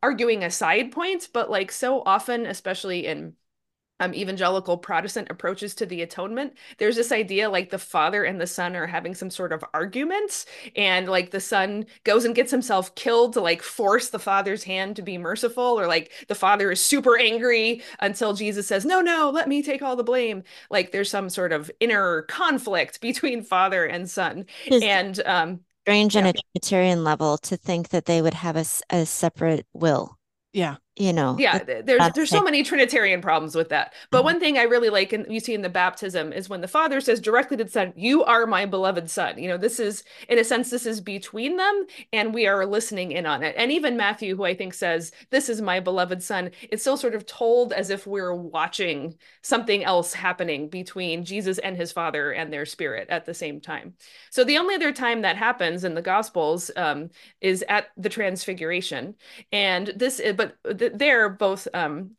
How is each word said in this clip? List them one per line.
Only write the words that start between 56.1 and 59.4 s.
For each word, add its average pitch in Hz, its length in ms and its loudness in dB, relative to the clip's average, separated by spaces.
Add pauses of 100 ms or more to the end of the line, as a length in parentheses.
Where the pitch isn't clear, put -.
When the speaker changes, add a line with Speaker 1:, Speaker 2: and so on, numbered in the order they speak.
Speaker 1:
um, 156 320 -2 (320)
is 190 300 0
at 202 160 0 (100)
the 185 140 -6
Transfiguration. 180 1040 -6 (360)